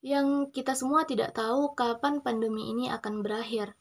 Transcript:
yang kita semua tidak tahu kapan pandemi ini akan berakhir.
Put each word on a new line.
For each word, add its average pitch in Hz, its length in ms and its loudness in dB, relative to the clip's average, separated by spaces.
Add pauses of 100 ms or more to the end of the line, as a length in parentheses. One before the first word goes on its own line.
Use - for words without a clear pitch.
yang 277 480 2
kita 262 240 0
semua 269 320 4
tidak 226 240 0
tahu 277 400 2
kapan 262 480 0
pandemi 220 480 -2
ini 240 240 -2
akan 214 320 -4
berakhir. 214 560 -4